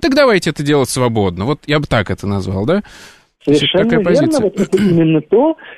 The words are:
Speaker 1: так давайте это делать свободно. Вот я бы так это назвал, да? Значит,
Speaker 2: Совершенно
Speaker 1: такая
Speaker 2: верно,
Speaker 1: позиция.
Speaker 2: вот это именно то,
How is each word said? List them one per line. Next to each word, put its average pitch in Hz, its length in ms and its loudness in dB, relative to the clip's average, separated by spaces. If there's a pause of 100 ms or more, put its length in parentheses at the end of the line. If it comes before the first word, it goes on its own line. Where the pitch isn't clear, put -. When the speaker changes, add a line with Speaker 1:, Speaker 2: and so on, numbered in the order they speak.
Speaker 1:
так 269 140 0
давайте 233 340 2
это 151 140 -6
делать 143 260 2
свободно. 104 560 -2
Вот 151 220 -4
я 147 120 0
бы 143 80 -4
так 110 220 -2
это 95 160 -6
назвал, 95 400 -4
да? 180 160 0 (640)
Значит, 147 260 0
Speaker 2:
Совершенно 202 200 0
Speaker 1:
такая 214 240 0
Speaker 2:
верно, 302 140 2
Speaker 1:
позиция. 294 160 0
Speaker 2:
вот 185 160 -4
это 196 180 -2
именно 165 440 2
то, 285 360 0 (200)